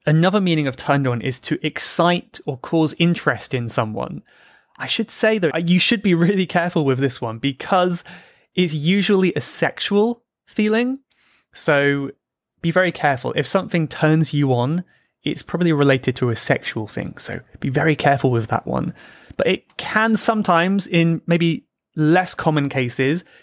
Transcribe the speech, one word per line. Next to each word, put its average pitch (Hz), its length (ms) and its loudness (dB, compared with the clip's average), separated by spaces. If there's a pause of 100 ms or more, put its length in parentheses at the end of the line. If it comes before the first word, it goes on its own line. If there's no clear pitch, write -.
Another 175 340 4
meaning 160 260 2
of 127 100 -4
turned 143 300 0
on 120 160 -2
is 127 180 -4
to - 260 -4
excite - 800 0
or 131 140 -6
cause 160 400 0
interest 165 560 0
in 117 160 -4
someone. 110 520 -4 (540)
I - 100 -12
should 214 240 -4
say 220 280 0
that 170 300 -2
you 180 100 4
should 202 240 2
be 185 120 4
really 175 320 2
careful 170 380 0
with 135 140 2
this 135 220 -2
one 113 180 -6
because 175 640 0 (500)
it's 175 200 0
usually 190 600 2
a 131 60 2
sexual - 840 -2 (240)
feeling. 233 520 0 (560)
So 143 560 0 (500)
be 165 100 -2
very 180 220 2
careful. 127 420 -2
If 147 120 -2
something 175 420 0
turns 156 460 2
you 143 180 2
on, 135 320 0 (380)
it's - 200 -4
probably 170 300 0
related 139 440 2
to 123 120 0
a 113 80 -2
sexual - 500 -2
thing. - 300 -10
So - 240 -8 (200)
be 135 100 -4
very 147 260 0
careful 139 340 2
with 117 180 -2
that - 180 -2
one. - 260 -4 (460)
But - 80 0
it - 320 -4
can 220 400 0
sometimes, 190 680 2
in 165 400 2
maybe 170 400 0 (300)
less 165 380 2
common 147 340 0
cases, 135 560 -2 (180)